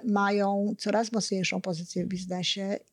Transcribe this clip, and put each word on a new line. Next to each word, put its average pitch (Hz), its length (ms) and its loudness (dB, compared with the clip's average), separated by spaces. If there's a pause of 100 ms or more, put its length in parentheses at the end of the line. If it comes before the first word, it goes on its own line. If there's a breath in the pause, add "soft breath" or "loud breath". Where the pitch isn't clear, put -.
mają 202 760 2
coraz 214 340 0
mocniejszą 190 480 0
pozycję 175 440 -4
w - 40 -4
biznesie 185 720 -4 (140)